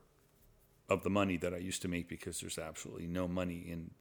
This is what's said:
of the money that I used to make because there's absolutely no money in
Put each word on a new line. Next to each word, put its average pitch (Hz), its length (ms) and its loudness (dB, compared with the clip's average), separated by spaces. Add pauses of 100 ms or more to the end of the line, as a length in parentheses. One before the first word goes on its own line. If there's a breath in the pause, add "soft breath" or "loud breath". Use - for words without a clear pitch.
(880)
of 95 140 4
the - 60 2
money 98 280 6
that 87 160 0
I 90 40 -2
used 92 260 -2
to 92 40 0
make 87 200 0
because - 340 -6
there's - 160 -6
absolutely 82 500 -6
no 90 200 2
money 87 400 0
in 85 340 -6